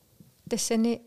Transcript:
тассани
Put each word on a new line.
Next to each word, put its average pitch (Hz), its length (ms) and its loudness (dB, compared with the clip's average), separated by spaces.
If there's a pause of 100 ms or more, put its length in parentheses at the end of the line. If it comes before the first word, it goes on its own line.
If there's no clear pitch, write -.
(480)
тассани 226 580 0